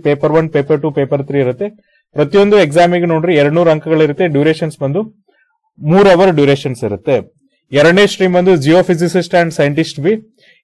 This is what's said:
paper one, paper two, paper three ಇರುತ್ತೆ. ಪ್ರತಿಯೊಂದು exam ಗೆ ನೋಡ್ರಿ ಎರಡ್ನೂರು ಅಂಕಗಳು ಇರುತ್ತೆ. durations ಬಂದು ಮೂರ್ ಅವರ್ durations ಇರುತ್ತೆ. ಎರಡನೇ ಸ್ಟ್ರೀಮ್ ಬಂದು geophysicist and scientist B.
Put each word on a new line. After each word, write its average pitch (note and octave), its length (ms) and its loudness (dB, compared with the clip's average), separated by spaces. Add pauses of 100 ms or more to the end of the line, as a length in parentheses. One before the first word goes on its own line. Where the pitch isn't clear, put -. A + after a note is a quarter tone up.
paper C#3+ 320 0
one, D#3+ 160 -2
paper C#3+ 280 0
two, D#3 140 -4
paper C#3 320 -4
three C#3+ 160 -4
ಇರುತ್ತೆ. B2+ 220 -4 (500)
ಪ್ರತಿಯೊಂದು G3+ 480 2
exam F3 380 2
ಗೆ F3 100 -2
ನೋಡ್ರಿ E3 200 -2 (100)
ಎರಡ್ನೂರು E3 320 2
ಅಂಕಗಳು D#3 320 0
ಇರುತ್ತೆ. D3 280 -2
durations D#3 480 -2
ಬಂದು C#3+ 200 -4 (880)
ಮೂರ್ G3 220 4
ಅವರ್ F#3 240 2
durations C#3 500 0
ಇರುತ್ತೆ. G#2 280 -4 (640)
ಎರಡನೇ F3 320 4
ಸ್ಟ್ರೀಮ್ F#3 260 -2
ಬಂದು F3+ 160 2 (100)
geophysicist E3+ 760 0
and E3 180 -2
scientist D3 460 -2
B. G#3 120 0 (480)